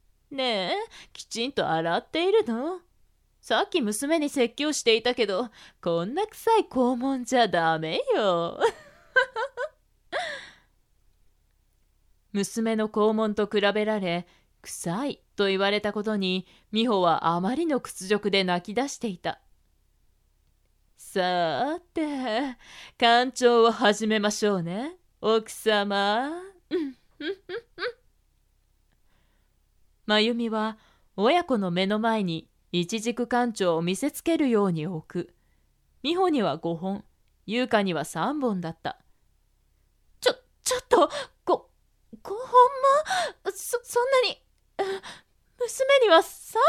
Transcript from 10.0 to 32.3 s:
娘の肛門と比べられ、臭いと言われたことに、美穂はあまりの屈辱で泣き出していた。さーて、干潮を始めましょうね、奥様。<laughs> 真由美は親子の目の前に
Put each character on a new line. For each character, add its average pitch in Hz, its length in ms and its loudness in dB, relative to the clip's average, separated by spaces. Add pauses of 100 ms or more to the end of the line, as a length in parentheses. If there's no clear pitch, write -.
娘 220 440 -2
の 214 140 -2
肛 220 240 2
門 220 220 0
と 208 120 0
比 208 140 0 (120)
べ 214 120 0
ら 214 140 -2
れ、 175 280 -4 (340)
臭 190 440 -6
い - 180 -8 (120)
と 202 120 2
言 190 120 0
わ 196 100 2
れ 208 120 0
た 208 120 -2
こ 208 100 -4
と 214 140 -2
に、 185 300 -2 (240)
美 226 160 2
穂 208 140 2
は 170 260 2
あ 170 120 2
ま 190 140 -2
り 330 140 -2
の 269 120 0
屈 - 280 -14
辱 202 240 0
で 196 120 2
泣 180 300 -2
き - 20 -4
出 262 120 -2
し - 100 -10
て 240 100 -8
い 185 120 -8
た。 - 200 -8 (1600)
さ - 220 -6
ー 180 600 0
て、 269 800 -4 (400)
干 240 380 4
潮 240 300 6
を 233 60 6
始 214 360 2
め 214 120 2
ま 208 120 0
し 208 160 -2
ょ 202 80 2
う 180 80 -2
ね、 233 340 -8 (240)
奥 220 300 0
様。 208 800 0 (380)
<laughs> 294 280 -4 (3000)
真 214 140 2
由 226 120 2
美 233 160 -4
は 214 300 -4 (360)
親 285 280 4
子 269 160 0
の 190 100 -2
目 180 160 0
の 208 140 0
前 220 240 0
に 165 260 -6 (220)